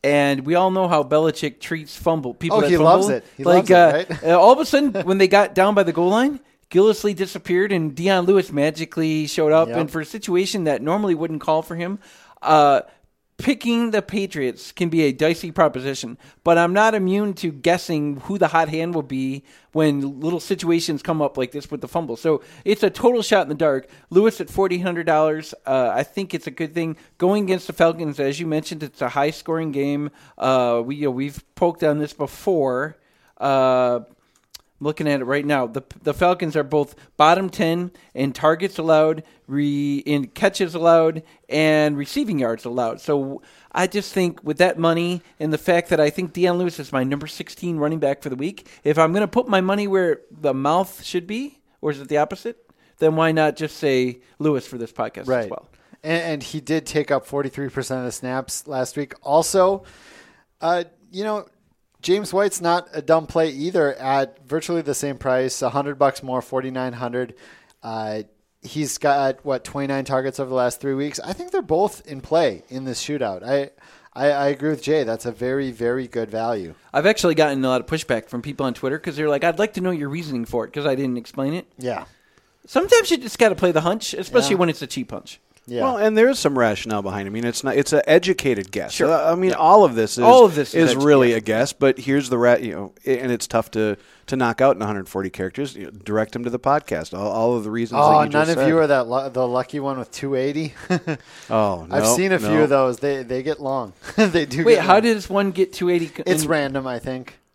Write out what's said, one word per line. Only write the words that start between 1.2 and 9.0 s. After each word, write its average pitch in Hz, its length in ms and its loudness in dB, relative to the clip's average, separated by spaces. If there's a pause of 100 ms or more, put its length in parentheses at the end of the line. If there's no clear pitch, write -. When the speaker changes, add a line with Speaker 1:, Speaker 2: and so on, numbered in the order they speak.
Speaker 1:
treats 160 340 -10
fumble, 151 380 -2
people 175 240 -2
Speaker 2:
Oh, 214 40 4
Speaker 1:
that 147 80 2
Speaker 2:
he 175 60 4
Speaker 1:
fumble. 160 160 6
Speaker 2:
loves 190 180 4
it. 123 140 -2 (140)
He 135 80 -10
Speaker 1:
Like, 180 240 6
Speaker 2:
loves - 0 -
it, 185 40 8
Speaker 1:
uh, 170 180 10 (240)
Speaker 2:
right? - 80 -14
<laughs> 165 100 4
Speaker 1:
uh, 175 60 6
all 202 120 10
of 269 80 6
a 311 60 0
sudden, 285 260 2 (140)
when 190 120 0
they 190 120 6
got 202 260 4
down 196 200 4
by 202 80 4
the 170 100 0
goal 175 160 2
line, 262 320 0 (280)
Gillislee 208 460 2
disappeared 185 560 -2
and 160 240 -2
Dion 180 300 2
Lewis 190 260 4
magically 156 760 -2